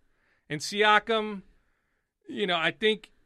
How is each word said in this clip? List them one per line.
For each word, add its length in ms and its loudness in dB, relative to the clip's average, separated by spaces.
And 120 -8
Siakam, 800 0
you 160 -4
know, 120 0
I 140 0
think 400 -2